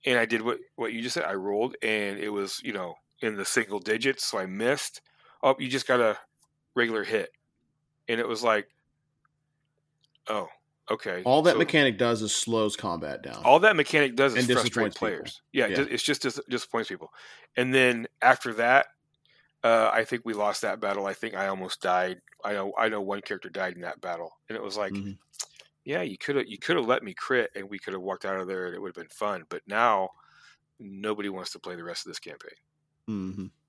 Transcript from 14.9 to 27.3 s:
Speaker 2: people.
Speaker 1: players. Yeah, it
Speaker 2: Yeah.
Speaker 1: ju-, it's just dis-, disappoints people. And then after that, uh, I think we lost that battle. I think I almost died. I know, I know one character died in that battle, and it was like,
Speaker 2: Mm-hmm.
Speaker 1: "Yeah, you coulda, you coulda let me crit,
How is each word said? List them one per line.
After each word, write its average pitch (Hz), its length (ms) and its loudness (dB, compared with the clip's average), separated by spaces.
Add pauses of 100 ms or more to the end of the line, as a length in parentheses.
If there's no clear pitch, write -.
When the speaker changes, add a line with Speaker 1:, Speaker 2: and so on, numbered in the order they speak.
Speaker 2:
people. 113 120 -2
Speaker 1:
players. - 340 -8 (100)
Yeah, 127 140 2
it 104 40 0
Speaker 2:
Yeah. - 60 0
Speaker 1:
ju-, 139 140 2
it's - 120 -2
just 143 200 0
dis-, 135 180 -4 (100)
disappoints 117 400 -4
people. 90 180 -12 (480)
And 127 160 0
then 123 340 4 (140)
after 123 340 4
that, 120 340 4 (760)
uh, 113 300 6
I 113 100 2
think 120 220 -6
we 113 80 -4
lost 104 260 0
that 98 200 -4
battle. 98 260 -2
I 98 80 -4
think 113 200 -8
I 95 120 -2
almost 95 340 -6
died. 92 400 0 (240)
I 104 80 -2
know, 98 240 -4
I 113 140 2
know 107 100 -4
one 98 220 -6
character 98 260 -8
died 90 280 -4
in 87 60 -14
that 87 200 -10
battle, 85 300 -8 (160)
and 110 80 -8
it 104 60 -8
was 98 140 -8
like, 101 160 -2
Speaker 2:
Mm-hmm. 98 200 -8 (720)
Speaker 1:
"Yeah, 156 180 -4
you 110 160 -8
coulda, 139 300 -2
you 110 100 -12
coulda 170 240 0
let 117 200 2
me 98 120 -10
crit, 123 400 0